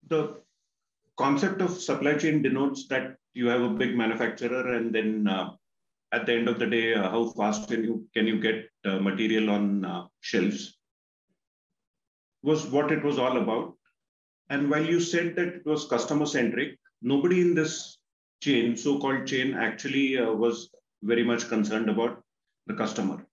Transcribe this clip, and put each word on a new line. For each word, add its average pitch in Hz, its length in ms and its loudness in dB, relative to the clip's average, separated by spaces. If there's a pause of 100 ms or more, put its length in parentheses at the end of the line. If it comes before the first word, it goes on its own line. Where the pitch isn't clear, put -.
the 151 320 -2 (760)
concept 143 440 2
of 180 100 2
supply 143 440 0
chain 151 280 2
denotes 135 460 0
that 131 280 -4 (180)
you 123 120 0
have 120 160 4
a 120 80 0
big 117 260 0
manufacturer, 120 800 0
and 117 200 -2
then, 110 340 2
uh, 95 220 -2 (640)
at 117 140 -2
the 123 80 2
end 117 140 2
of 113 100 0
the 120 80 0
day, 113 280 2
uh, 95 160 0
how 117 200 0
fast 107 380 -2
can 113 160 -2
you, 113 300 -4
can 110 120 2
you 110 140 0
get, 110 280 -2 (160)
uh, 98 140 -2
material 107 520 0
on, 101 340 0
uh, 90 220 -8 (140)
shelves - 580 -2 (1600)
was 151 240 2
what 147 240 0
it 156 140 0
was 139 140 0
all 127 180 2
about. 113 380 -2 (760)
And 143 180 0
while 151 160 2
you 170 160 2
said 170 360 0
that 175 120 0
it - 180 -10
was 151 200 -2
customer 143 400 0
centric, 127 520 -2 (220)
nobody 143 400 2
in 175 140 4
this - 440 -4 (440)
chain, 117 340 2
so-called 135 500 0
chain, 131 280 -2
actually, 135 640 0
uh, 113 140 2
was 113 360 0 (340)
very 117 200 2
much 117 260 0
concerned 110 400 0
about 117 340 0 (440)
the 107 80 -4
customer. 104 580 -4